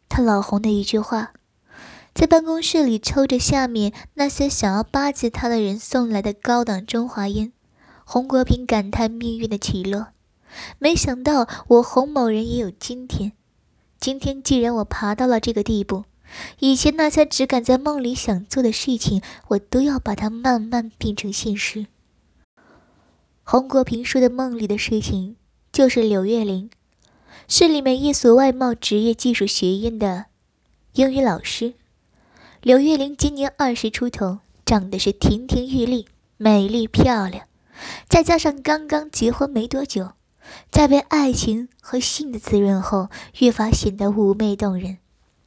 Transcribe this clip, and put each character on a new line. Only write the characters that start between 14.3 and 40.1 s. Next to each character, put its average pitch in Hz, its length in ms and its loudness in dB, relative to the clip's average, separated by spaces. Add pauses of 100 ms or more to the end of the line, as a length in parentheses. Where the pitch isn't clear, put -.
既 262 160 2
然 233 160 0
我 214 80 0
爬 208 320 -4
到 254 120 0
了 233 120 2
这 233 140 -2
个 208 100 0
地 214 180 0
步， 196 240 -6 (520)
以 269 180 4
前 294 220 2
那 302 120 2
些 302 160 4
只 269 220 -2
敢 247 160 0
在 254 140 4
梦 285 260 -2
里 240 100 -2
想 202 340 -4
做 269 140 -2
的 220 120 2
事 247 240 -2
情， 202 240 0 (280)
我 202 100 0
都 - 220 0
要 277 160 0
把 214 160 -4
它 214 160 -4
慢 233 320 -2
慢 226 360 -4
变 214 180 -4
成 202 160 -6
现 208 240 -4
实。” 208 320 -6 (1600)
洪 262 240 2
国 262 140 2
平 233 200 -6
说 262 160 0
的 254 100 4
梦 247 280 -6
里 214 100 -4
的 208 100 -2
事 214 220 -2
情， 196 380 -6 (340)
就 269 160 4
是 247 140 2
柳 202 240 0
月 226 180 0
玲， 196 260 -6 (800)
市 339 220 4
里 294 120 2
面 262 200 0
一 285 100 2
所 240 220 6
外 262 180 6
贸 254 240 0
职 208 220 -2
业 226 160 2
技 240 200 0
术 202 140 0
学 190 300 0
院 226 200 -4
的 196 280 -4 (680)
英 262 200 4
语 269 80 0
老 220 200 2
师。 - 340 -6 (840)
柳 247 160 8
月 294 200 4
玲 277 180 -4
今 285 180 -2
年 277 220 -4
二 262 180 0
十 226 160 -4
出 247 200 -4
头， 196 300 -4 (260)
长 196 240 2
得 196 100 -4
是 202 140 0
亭 233 340 0
亭 254 180 0
玉 262 200 0
立， 247 240 -2 (260)
美 208 320 4
丽 220 200 -2
漂 240 400 2
亮， 185 180 -12 (640)
再 339 120 6
加 330 160 2
上 285 240 -2
刚 302 240 -2
刚 302 240 -4
结 233 220 -2
婚 277 180 -2
没 233 160 -4
多 269 200 -6
久， 185 260 -6 (580)